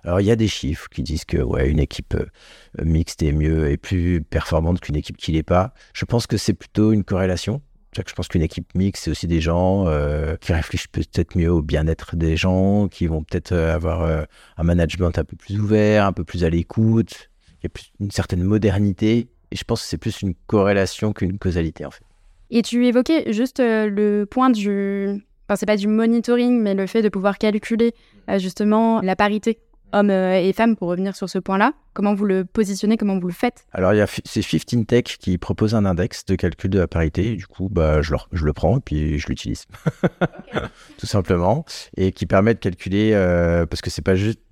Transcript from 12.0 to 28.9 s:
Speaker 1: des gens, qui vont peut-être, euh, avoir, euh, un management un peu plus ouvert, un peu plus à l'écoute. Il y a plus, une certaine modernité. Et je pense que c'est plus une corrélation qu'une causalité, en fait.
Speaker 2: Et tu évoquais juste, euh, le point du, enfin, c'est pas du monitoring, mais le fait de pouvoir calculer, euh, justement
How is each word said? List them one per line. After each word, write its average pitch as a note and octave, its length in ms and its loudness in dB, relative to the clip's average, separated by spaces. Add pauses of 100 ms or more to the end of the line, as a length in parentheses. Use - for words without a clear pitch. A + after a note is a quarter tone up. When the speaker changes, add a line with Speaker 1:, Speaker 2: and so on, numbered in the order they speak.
Speaker 1:
des D#2+ 220 0
gens, F#2+ 500 2
qui F2+ 200 -4
vont D#2+ 160 -2
peut-être, - 280 -6
euh, E2 220 2
avoir, D#2+ 300 -2
euh, D#2+ 200 0 (340)
un D#2+ 60 -2
management E2+ 540 0
un D#2+ 60 0
peu - 120 -16
plus - 240 -8
ouvert, G#2+ 460 4
un G2 80 0
peu F2+ 100 -6
plus F2 200 -4
à E2+ 80 2
l'écoute. A2+ 800 0 (280)
Il - 40 -12
y - 20 -6
a E2+ 40 -8
plus, - 300 -18
une G2+ 120 -6
certaine F2+ 320 -2
modernité. G#2 840 2 (200)
Et - 60 -10
je - 80 -10
pense - 180 -2
que - 60 -12
c'est - 100 -6
plus - 240 -6
une F#2+ 140 -4 (100)
corrélation G2+ 680 2
qu'une G2 260 -4
causalité, E2 440 -2
en C#2 80 -12
fait. - 120 -20 (480)
Speaker 2:
Et A#3 100 2
tu A#3+ 240 0
évoquais B3 480 2
juste, A#3 260 -2
euh, A3 300 0
le G#3 360 0
point B3+ 260 2
du, G3+ 760 -2 (220)
enfin, G3+ 80 -2
c'est G3 100 -4
pas G#3+ 120 2
du G3+ 100 -2
monitoring, A#3 760 2
mais G3+ 140 0
le G3 100 0
fait A3+ 160 0
de G#3+ 80 2
pouvoir F#3+ 300 -2
calculer, A3 560 0 (340)
euh, G3 100 0
justement G#3+ 600 2